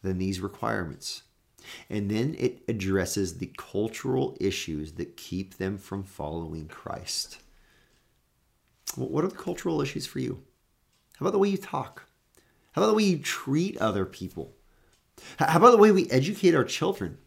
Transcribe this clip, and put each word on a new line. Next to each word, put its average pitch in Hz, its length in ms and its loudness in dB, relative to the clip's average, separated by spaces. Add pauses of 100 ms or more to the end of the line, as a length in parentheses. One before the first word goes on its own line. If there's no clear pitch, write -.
than 95 160 -2
these 95 220 -2
requirements." 98 800 -6 (680)
And 101 200 -4
then 120 280 -2
it 123 300 -2
addresses 95 680 0
the 87 180 -8
cultural 131 840 -4
issues 78 520 -4
that 85 240 -10
keep 92 400 -10
them 95 220 -4
from 98 260 -10
following 80 640 -10
Christ. - 720 -10 (1600)
Wh-, 131 160 -6
what 151 140 0
are 190 40 -2
the - 80 -8
cultural 170 440 -4
issues 143 260 -6
for - 140 -8
you? - 220 -6 (760)
How - 60 -6
about 190 80 0
the 208 60 2
way 202 100 4
you 196 80 2
talk? - 480 -8 (680)
How - 100 0
about 214 60 4
the 214 80 4
way 214 80 4
you 175 140 4
treat 160 600 -2
other 101 260 0
people? - 500 -10 (840)
H-, 160 80 4
how 160 100 6
about 233 120 12
the 226 80 8
way 214 140 10
we 190 180 4
educate 165 440 4
our 131 100 4
children? 101 640 -4